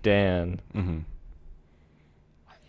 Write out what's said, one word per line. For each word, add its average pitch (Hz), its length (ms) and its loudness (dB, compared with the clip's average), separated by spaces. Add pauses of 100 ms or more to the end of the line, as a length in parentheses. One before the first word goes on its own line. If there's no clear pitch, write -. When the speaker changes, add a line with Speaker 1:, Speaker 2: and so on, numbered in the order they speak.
Speaker 1:
Dan. 92 580 2 (140)
Speaker 2:
Mm-hmm. 90 240 -2 (1700)